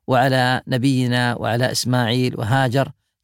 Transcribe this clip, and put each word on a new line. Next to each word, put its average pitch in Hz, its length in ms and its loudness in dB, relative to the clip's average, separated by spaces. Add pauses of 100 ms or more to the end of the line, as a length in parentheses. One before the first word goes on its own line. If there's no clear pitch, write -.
وعلى 127 600 2
نبينا 123 680 0
وعلى 117 360 -2
إسماعيل 123 680 -2
وهاجر 131 520 0 (320)